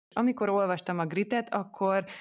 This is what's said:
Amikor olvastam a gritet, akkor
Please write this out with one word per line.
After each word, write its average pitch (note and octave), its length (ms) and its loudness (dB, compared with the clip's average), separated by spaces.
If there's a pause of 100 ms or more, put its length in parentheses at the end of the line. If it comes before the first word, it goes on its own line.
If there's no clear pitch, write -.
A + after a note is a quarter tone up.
(140)
Amikor A#3+ 340 2
olvastam F#3 500 0
a E3 80 0
gritet, G#3+ 480 -2
akkor F#3+ 500 0 (160)